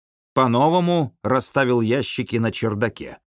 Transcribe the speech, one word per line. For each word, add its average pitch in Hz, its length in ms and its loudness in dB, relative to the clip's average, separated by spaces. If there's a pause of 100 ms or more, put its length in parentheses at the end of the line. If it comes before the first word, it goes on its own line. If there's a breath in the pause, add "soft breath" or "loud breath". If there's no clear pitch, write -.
(360)
По-новому 151 880 2
расставил 127 580 0
ящики 120 540 -2
на 113 160 0
чердаке. 110 680 -4 (120)